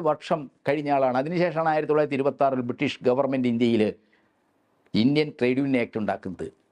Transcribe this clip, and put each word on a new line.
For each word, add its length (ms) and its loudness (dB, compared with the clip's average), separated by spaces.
വർഷം 320 -2
കഴിഞ്ഞ 280 -2
ആളാണ്. 260 2
അതിനുശേഷമാണ് 500 0
ആയിരത്തി 200 0
തൊള്ളായിരത്തി 280 2
ഇരുപത്തി 260 0
ആറിൽ 240 0
ബ്രിട്ടീഷ് 380 -4
ഗവൺമെന്റ് 440 0
ഇന്ത്യയിൽ 320 2
ഇന്ത്യൻ 260 2
ട്രേഡ് 220 0
യൂണിയൻ 220 0
ആക്ട് 180 -6
ഉണ്ടാക്കുന്നത്. 460 -6